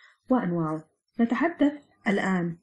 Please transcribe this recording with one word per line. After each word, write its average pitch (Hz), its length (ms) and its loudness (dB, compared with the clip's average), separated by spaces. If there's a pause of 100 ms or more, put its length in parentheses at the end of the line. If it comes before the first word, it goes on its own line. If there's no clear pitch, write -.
(300)
وأنواعه. 170 540 0 (360)
نتحدث 277 540 2 (340)
الآن 185 560 0